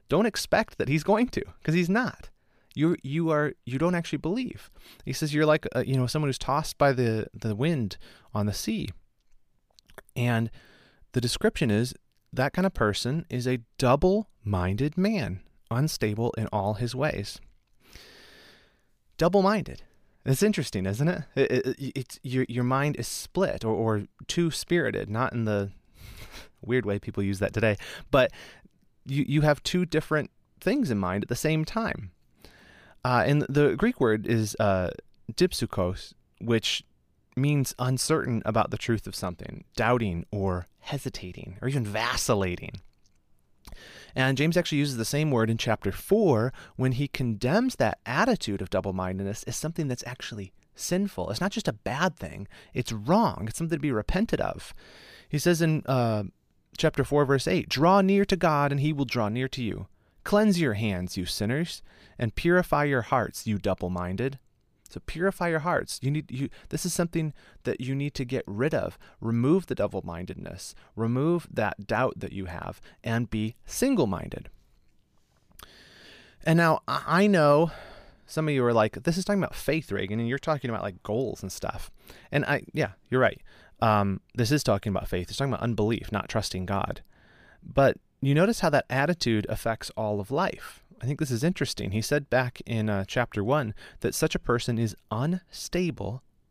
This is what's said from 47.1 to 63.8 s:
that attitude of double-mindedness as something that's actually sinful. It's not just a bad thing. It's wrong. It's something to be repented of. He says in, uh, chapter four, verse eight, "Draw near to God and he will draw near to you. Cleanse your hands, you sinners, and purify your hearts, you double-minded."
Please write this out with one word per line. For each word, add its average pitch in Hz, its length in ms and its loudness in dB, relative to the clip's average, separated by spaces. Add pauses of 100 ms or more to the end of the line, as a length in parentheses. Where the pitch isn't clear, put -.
that 110 280 0
attitude 143 560 0
of 95 100 -8
double-mindedness 95 760 -2
as 120 100 -6
something 156 320 -4
that's 123 180 -4
actually 113 480 -10 (220)
sinful. 175 560 -2
It's 107 100 -4
not 190 120 -2
just - 160 -6
a 143 40 2
bad 143 440 -2
thing. 98 320 -12 (260)
It's - 160 -4
wrong. 120 560 2
It's 117 120 -6
something 165 200 -2
to - 20 -12
be 143 120 -2
repented - 480 0
of. - 340 -6 (540)
He 151 100 -2
says 170 240 4
in, 156 240 2
uh, 113 380 0 (520)
chapter 151 280 2
four, 147 200 4
verse 135 220 2
eight, 175 220 0
"Draw 180 320 6
near 196 240 4
to 196 120 0
God 147 360 2
and 139 80 0
he 151 120 2
will 143 120 0
draw 117 240 0
near 123 180 -2
to 127 160 -6
you. 95 240 -4 (380)
Cleanse 208 360 4
your 131 140 2
hands, 95 420 -2
you 92 80 -2
sinners, 123 580 -4 (360)
and 113 160 -2
purify 170 480 2
your 139 200 2
hearts, - 440 -2
you 107 120 0
double-minded." 92 800 -2 (480)